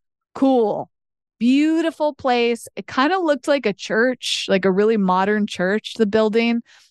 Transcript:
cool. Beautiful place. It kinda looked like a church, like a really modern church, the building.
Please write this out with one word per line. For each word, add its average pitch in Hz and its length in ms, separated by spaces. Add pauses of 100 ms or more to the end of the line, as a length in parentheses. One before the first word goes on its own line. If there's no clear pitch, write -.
(340)
cool. 240 560 (480)
Beautiful 302 760
place. 240 640
It 208 100
kinda 311 320
looked 311 300
like 285 160
a 208 80
church, - 760
like 190 180
a 196 40
really 208 280
modern 196 480
church, 190 480
the 226 100
building. 220 560 (300)